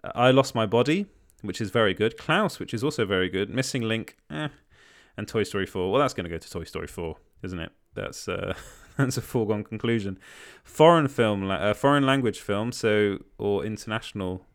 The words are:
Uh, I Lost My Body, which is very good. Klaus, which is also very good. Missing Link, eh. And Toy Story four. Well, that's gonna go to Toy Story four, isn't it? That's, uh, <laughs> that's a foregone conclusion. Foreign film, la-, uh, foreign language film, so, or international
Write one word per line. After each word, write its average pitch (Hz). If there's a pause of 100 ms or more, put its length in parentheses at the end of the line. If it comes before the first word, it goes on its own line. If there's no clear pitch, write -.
Uh, 95
I 123
Lost 131
My 113
Body, 131 (380)
which 98
is 104
very 107
good. 110
Klaus, 180
which -
is 110
also 143
very 92
good. 95
Missing 127
Link, 113 (120)
eh. 151 (680)
And 104
Toy 110
Story 98
four. 92
Well, 127
that's 135
gonna 87
go 82
to -
Toy 85
Story -
four, 82 (240)
isn't 92
it? 80 (240)
That's, -
uh, 95 (220)
<laughs> -
that's 135
a 117
foregone 107
conclusion. 107 (440)
Foreign 156
film, 107
la-, 95
uh, 98
foreign 139
language 131
film, 104
so, 107 (220)
or 101
international 104